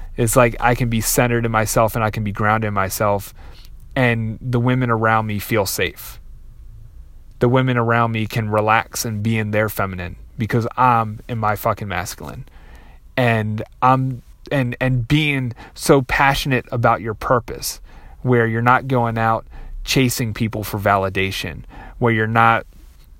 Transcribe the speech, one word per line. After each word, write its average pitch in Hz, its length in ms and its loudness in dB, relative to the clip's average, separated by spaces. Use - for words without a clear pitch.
it's 120 180 2
like, 120 240 6
I 120 160 2
can 120 140 0
be 113 120 0
centered 120 440 0
in 113 60 -2
myself 110 440 2
and 117 80 0
I 107 80 0
can 110 120 -4
be 104 80 -2
grounded 107 360 0
in 104 80 -4
myself, 98 580 -2
and 117 440 0
the 123 200 -2
women 127 320 2
around 110 340 2
me 104 140 -4
feel 104 260 0
safe. - 540 -6
The 120 100 4
women 131 280 2
around 117 340 2
me 110 160 -2
can 110 220 -2
relax 107 540 0
and 107 200 -4
be 113 140 0
in 107 140 -2
their 104 180 2
feminine 92 480 -6
because 113 300 0
I'm 113 500 2
in 120 100 -6
my 107 180 0
fucking 110 320 -4
masculine. 87 580 -8
And 110 480 0
I'm, 131 400 2
and, 127 280 0
and 127 280 0
being 139 460 0
so 143 280 4
passionate 135 720 0
about 117 300 2
your 110 120 -4
purpose, - 640 -4
where 123 220 4
you're 113 160 0
not 127 280 4
going 117 280 0
out 113 280 2
chasing 123 480 0
people 107 300 -4
for 107 140 -6
validation, 95 880 0
where 120 140 2
you're 110 160 2
not 113 380 4